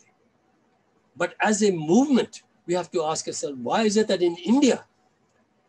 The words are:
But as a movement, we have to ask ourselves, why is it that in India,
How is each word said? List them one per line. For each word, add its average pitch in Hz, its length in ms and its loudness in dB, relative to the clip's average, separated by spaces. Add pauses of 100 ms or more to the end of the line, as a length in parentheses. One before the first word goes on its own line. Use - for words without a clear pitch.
(1160)
But 175 240 -4
as 208 220 0
a 208 80 4
movement, 190 720 0 (240)
we 170 80 -4
have 180 180 -4
to 165 120 -2
ask 226 220 -4
ourselves, 147 320 -8
why 139 240 -2
is 208 140 0
it 214 120 2
that 180 140 0
in 170 140 2
India, 247 480 2 (840)